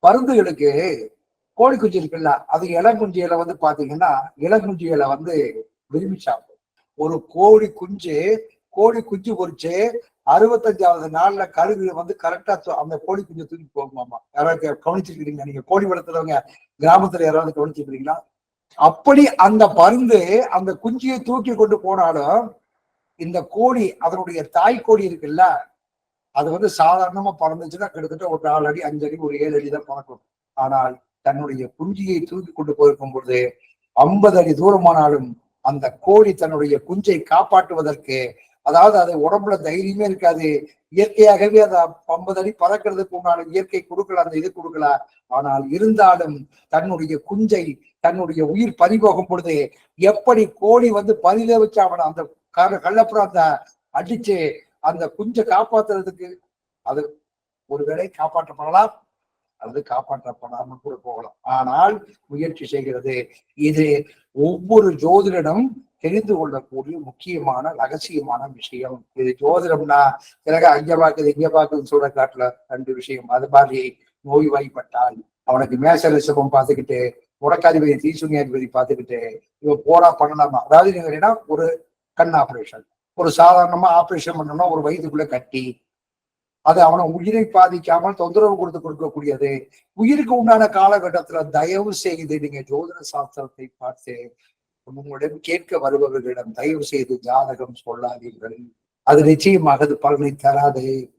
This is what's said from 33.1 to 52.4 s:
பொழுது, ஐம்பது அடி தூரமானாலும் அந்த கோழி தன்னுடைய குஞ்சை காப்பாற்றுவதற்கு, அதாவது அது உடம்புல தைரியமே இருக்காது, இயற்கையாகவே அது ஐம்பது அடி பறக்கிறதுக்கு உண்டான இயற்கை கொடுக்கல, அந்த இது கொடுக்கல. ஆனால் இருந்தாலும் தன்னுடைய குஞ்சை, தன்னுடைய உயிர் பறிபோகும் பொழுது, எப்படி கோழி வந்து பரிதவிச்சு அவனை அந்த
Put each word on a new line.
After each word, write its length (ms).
பொழுது, 260
ஐம்பது 420
அடி 160
தூரமானாலும் 760
அந்த 220
கோழி 340
தன்னுடைய 480
குஞ்சை 400
காப்பாற்றுவதற்கு, 960
அதாவது 320
அது 200
உடம்புல 440
தைரியமே 420
இருக்காது, 440
இயற்கையாகவே 680
அது 140
ஐம்பது 340
அடி 120
பறக்கிறதுக்கு 680
உண்டான 300
இயற்கை 320
கொடுக்கல, 440
அந்த 120
இது 140
கொடுக்கல. 380
ஆனால் 420
இருந்தாலும் 680
தன்னுடைய 500
குஞ்சை, 460
தன்னுடைய 460
உயிர் 320
பறிபோகும் 520
பொழுது, 260
எப்படி 440
கோழி 380
வந்து 220
பரிதவிச்சு 580
அவனை 240
அந்த 180